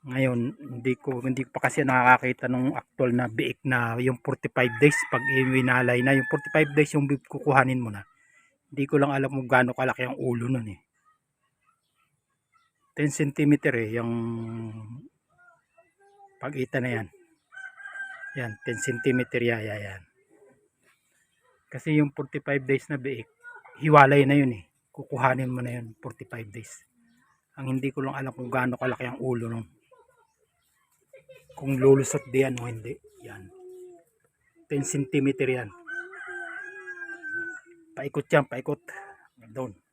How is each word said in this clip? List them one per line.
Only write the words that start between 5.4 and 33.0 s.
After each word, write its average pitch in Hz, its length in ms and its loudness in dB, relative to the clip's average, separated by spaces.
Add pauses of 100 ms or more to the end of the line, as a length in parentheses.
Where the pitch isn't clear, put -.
na. 139 160 4
Yung 127 80 0
forty-five 151 480 0
days 147 240 4
yung 139 80 0
bib-, 139 160 -2
kukuhanin 131 560 2
mo 113 160 -6
na. 101 80 -12 (640)
Hindi - 240 -4
ko 151 80 4
lang 139 160 4
alam 135 160 0
kung 135 160 -4
gaano 127 320 6
kalaki 127 320 -2
ang 135 80 -8
ulo 120 320 -2
nun 120 160 -2
eh. 95 160 -14 (2250)
Ten 147 160 0
centimeter 143 640 2
eh, 113 160 -4
yung 117 160 -4 (2250)
pag-ita 135 400 -4
na 123 80 -4
yan. 110 160 -4 (1300)
Yan, 117 320 -8
ten 117 160 -6
centimeter 123 560 0
ya, 117 240 0
ya, 107 160 -8
yan. 98 240 -12 (1700)
Kasi 151 320 -2
yung 143 80 2
forty-five 139 560 -4
days 135 240 0
na 147 80 -4
biik, 127 320 -8 (480)
hiwalay 143 480 10
na 139 80 6
yun 139 160 4
eh. 104 160 -10 (240)
Kukuhanin 131 600 -2
mo 123 120 -6
na 123 160 -8
yun, 113 240 -14
forty-five 113 480 -14
days. 110 320 -18 (720)
Ang 131 240 -4
hindi 135 160 -4
ko 139 80 -6
lang 135 160 -6
alam 131 160 -8
kung 123 160 -12
gaano 127 240 0
kalaki 127 320 -4
ang 123 160 -10
ulo 120 240 -2
nun. 113 220 -8 (1800)
Kung 135 240 -4
lulusot 135 560 4
di 131 80 2
yan 127 160 0
o 117 80 -8
hindi. 113 320 -10 (320)